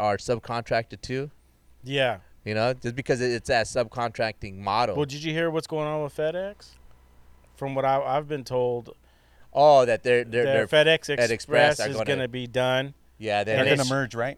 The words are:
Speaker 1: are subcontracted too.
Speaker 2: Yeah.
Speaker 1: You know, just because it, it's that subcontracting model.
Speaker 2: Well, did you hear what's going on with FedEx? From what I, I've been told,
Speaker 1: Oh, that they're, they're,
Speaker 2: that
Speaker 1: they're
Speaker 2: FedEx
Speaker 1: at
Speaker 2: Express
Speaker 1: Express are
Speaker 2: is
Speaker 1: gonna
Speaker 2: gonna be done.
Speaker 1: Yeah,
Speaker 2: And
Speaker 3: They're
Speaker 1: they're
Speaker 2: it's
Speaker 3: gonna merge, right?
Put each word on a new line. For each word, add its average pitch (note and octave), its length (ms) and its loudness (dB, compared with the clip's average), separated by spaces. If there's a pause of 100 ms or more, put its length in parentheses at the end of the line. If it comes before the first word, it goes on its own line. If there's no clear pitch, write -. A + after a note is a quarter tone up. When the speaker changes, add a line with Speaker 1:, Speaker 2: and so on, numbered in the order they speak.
Speaker 1:
are G#2 160 0
subcontracted A#2 840 -4
too. C3+ 280 -8 (540)
Speaker 2:
Yeah. B2+ 340 0 (260)
Speaker 1:
You G#2+ 100 -4
know, A#2 200 0
just A#2+ 220 -8
because B2 240 -2
it, B2 100 0
it's A#2 160 -6
that A#2 200 0
subcontracting A2+ 880 -6
model. G2+ 400 -2
Speaker 2:
Well, D3 80 -2
did C#3+ 180 -12
you D#3+ 100 -6
hear E3 160 -2
what's D#3+ 200 -6
going D3+ 180 -6
on D3+ 160 -4
with C#3+ 140 -10
FedEx? F3+ 540 -8 (840)
From C3+ 200 -6
what C3+ 80 -2
I, C3+ 160 2
I've C#3 260 -2
been C#3+ 160 -8
told, B2 540 -4 (580)
Speaker 1:
Oh, C#3+ 300 8
that A2+ 180 2
they're, B2 220 4
they're, A#2 220 0
Speaker 2:
that A2 240 2
Speaker 1:
they're D3+ 140 6
Speaker 2:
FedEx D#3+ 280 2
Speaker 1:
at A#2+ 180 2
Speaker 2:
Express - 0 -
Speaker 1:
Express C#3+ 500 2
are G#2+ 100 -2
Speaker 2:
is G#2 60 -4
Speaker 1:
gonna A2 100 -2
Speaker 2:
gonna C3+ 220 -2
be B2 200 -8
done. B2+ 460 -2 (240)
Speaker 1:
Yeah, G#2 220 -2
Speaker 2:
And G2+ 60 -2
Speaker 3:
They're A2 180 2
Speaker 1:
they're C#3 100 4
Speaker 2:
it's C#3+ 140 0
Speaker 3:
gonna C3 120 -2
merge, A#2 160 -6
right? B2 220 -4